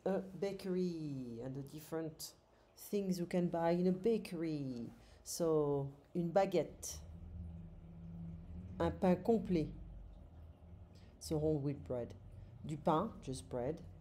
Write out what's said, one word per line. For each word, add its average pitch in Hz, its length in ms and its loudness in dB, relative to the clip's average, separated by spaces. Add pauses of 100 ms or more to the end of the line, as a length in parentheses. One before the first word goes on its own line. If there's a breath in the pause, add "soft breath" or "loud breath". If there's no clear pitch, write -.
a 190 140 2 (200)
bakery 165 1040 -2
and 131 120 -6
the 139 80 -6
different 156 720 -6 (420 soft breath)
things 196 400 0
you 170 80 -2
can 180 220 2
buy 170 240 4
in 175 160 4
a 185 40 6
bakery. 156 1000 0 (320 loud breath)
So, 147 680 4 (240)
une 170 160 0
baguette, 185 720 2 (1800)
un 165 120 4
pain 180 240 6
complet. 185 520 4 (1500 loud breath)
So, 156 200 0
whole 156 180 4
wheat 139 300 -2
bread. 123 260 -4 (500 loud breath)
Du 147 140 -6
pain, 170 340 4 (120)
just 131 260 -6
bread. 139 280 -2 (240)